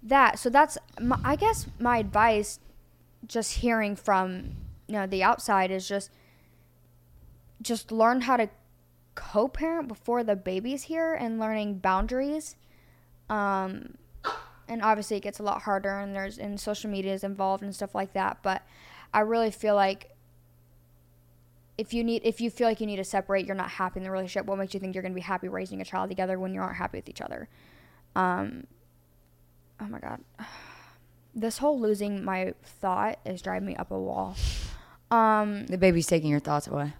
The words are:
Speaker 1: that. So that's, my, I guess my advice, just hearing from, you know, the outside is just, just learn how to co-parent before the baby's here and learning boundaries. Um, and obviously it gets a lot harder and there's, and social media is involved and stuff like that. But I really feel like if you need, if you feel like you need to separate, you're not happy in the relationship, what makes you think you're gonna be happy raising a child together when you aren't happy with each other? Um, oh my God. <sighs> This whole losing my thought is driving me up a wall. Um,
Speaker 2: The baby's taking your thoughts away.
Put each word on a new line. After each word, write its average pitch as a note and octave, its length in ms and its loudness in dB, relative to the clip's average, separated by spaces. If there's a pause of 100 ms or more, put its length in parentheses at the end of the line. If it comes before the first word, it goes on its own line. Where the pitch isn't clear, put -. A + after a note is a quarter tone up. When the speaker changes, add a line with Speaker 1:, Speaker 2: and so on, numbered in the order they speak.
Speaker 1:
that. B3 360 6
So B3 100 0
that's, C#4+ 280 6 (220)
my, A#3+ 240 0
I C4+ 120 2
guess A4 320 2 (120)
my A#3+ 200 4
advice, G#3+ 600 4 (680)
just - 300 -4
hearing A3 380 2
from, F#3 560 0 (360)
you G#3 60 -8
know, G3 140 -2
the F#3+ 160 0
outside F#3+ 480 4
is F#3+ 160 -4
just, G3+ 220 -4 (1500)
just A3 300 -4
learn A3+ 300 6
how B3 160 4
to A3 120 2 (680)
co-parent C#4 720 0
before A#3+ 360 -2
the G#3 120 2
baby's G3 480 -4
here D#4+ 300 0
and A3+ 260 -2
learning G#3+ 400 -2
boundaries. B3 760 0 (760)
Um, G3 680 -2 (720)
and A#3 140 -4
obviously G#3+ 360 2
it G3 40 -4
gets G3+ 180 -8
a G#3 40 -10
lot G3+ 200 0
harder G3 360 0
and G3+ 160 -6
there's, G3 220 -6
and G3+ 220 -8
social G#3 300 -6
media G3 240 -2
is F#3+ 100 -6
involved G3 400 -2
and G3+ 100 -8
stuff G3 220 -8
like G3 180 -4
that. G3 300 -2
But F#3+ 200 -2 (500)
I G#3+ 80 6
really A3+ 300 2
feel G#3 240 2
like G3 360 2 (1700)
if A3 160 -4
you A#3 100 2
need, A#3 200 2
if A3+ 160 0
you A#3 100 0
feel A#3 180 2
like A3 120 2
you A3 80 -2
need G#3 100 -4
to F#3+ 60 -4
separate, G3 420 0
you're G3 100 -4
not - 140 -4
happy F#3 300 -4
in F#3 40 -8
the F#3+ 80 -6
relationship, F#3+ 340 -2
what G3 120 -2
makes G3 160 -4
you G3 60 -4
think F#3 160 -6
you're F#3+ 60 -4
gonna F#3 140 -6
be F3+ 60 -6
happy F#3 260 -4
raising F#3 340 -8
a F#3 40 -8
child F#3 240 -4
together F#3 300 -2
when F#3+ 140 -4
you F#3+ 80 -6
aren't F#3 160 -6
happy - 220 -4
with - 100 -14
each - 120 -12
other? - 280 -10 (680)
Um, F#3 520 -2 (1120)
oh G#3+ 40 -10
my G#3 140 -10
God. - 220 -10 (180)
<sighs> A3 60 -12 (920)
This A3+ 200 -4
whole D4 200 2
losing G#3 460 0
my F#3 300 -2 (100)
thought G3+ 600 -2
is F#3 160 -8
driving F#3+ 260 -4
me F#3 80 -6
up - 160 -8
a F#3 80 -4
wall. F#3+ 380 -4 (720)
Um, G#3+ 540 4
Speaker 2:
The F#3 120 -4
baby's E3+ 300 6
taking D#3 220 2
your D3 100 4
thoughts D3 260 -2
away. C#3+ 340 -4